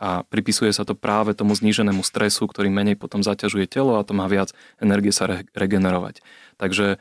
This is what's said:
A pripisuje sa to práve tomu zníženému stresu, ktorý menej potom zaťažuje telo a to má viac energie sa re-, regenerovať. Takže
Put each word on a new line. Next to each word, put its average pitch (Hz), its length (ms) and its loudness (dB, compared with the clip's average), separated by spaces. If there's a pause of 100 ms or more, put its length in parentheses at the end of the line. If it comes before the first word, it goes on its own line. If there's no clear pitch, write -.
A 90 240 -4
pripisuje 107 480 0
sa 104 160 -4
to 95 80 -4
práve 107 400 0
tomu 104 160 2
zníženému 104 480 2
stresu, - 480 -2
ktorý 98 240 -2
menej 101 240 0
potom - 240 -6
zaťažuje 101 480 -2
telo 131 320 2
a 101 80 -4
to 104 80 -2
má 95 80 0
viac 98 320 0 (240)
energie 101 320 2
sa 95 160 0
re-, 95 240 -6
regenerovať. 95 720 0 (320)
Takže 98 440 0